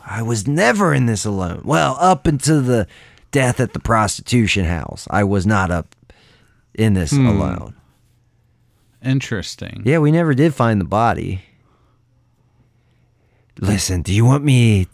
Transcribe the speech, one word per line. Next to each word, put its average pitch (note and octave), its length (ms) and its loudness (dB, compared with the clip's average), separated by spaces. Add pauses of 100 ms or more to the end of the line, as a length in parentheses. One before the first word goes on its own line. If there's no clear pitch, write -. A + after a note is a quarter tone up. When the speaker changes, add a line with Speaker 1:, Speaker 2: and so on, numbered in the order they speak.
Speaker 1:
I G#2 140 -8
was A2+ 260 -4
never F#3+ 460 2
in C3 140 2
this A2 180 -2
alone. F#2+ 400 -4
Well, C#3+ 340 0
up F#3 280 2
until D3+ 340 0
the B2 260 0 (440)
death C3 300 0
at A#2+ 120 -2
the - 80 -10
prostitution G#2+ 840 0
house, - 440 -6
I G#2 140 0
was G2 220 0
not F#2+ 240 0
up E2+ 260 -6 (800)
in G#2+ 180 2
this F2+ 200 0
Speaker 2:
Hmm. C#3 140 2
Speaker 1:
alone. - 480 -2 (1300)
Speaker 2:
Interesting. B2+ 840 -6
Speaker 1:
Yeah, D3+ 120 4
we D3+ 140 4
never E3 220 2
did C#3+ 200 2
find A2+ 240 2
the F#2 60 0
body. F#2+ 560 -2 (2250)
Listen, F#2+ 440 -2
do F2 100 -4
you G#2+ 140 2
want C#3+ 180 4
me A#2 480 4